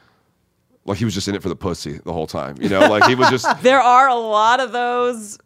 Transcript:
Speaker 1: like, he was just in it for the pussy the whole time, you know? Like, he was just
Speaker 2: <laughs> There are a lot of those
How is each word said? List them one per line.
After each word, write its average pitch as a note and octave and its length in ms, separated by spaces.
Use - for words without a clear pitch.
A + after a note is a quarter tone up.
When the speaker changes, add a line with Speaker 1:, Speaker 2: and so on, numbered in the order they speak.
Speaker 1:
like, F#2+ 140
he A#2 60
was G2+ 100
just G2 120
in G2+ 60
it G2+ 80
for F#2+ 80
the D#2+ 60
pussy D#2+ 500
the E2+ 80
whole D#2+ 140
time, C#2+ 340
you - 80
know? F#2+ 120
Like, G#2+ 240
he B2+ 100
was B2+ 160
just C3 220
Speaker 2:
<laughs> - 100
There C4 180
are B3 260
a B3+ 60
lot A3+ 460
of A#3+ 140
those A#3+ 720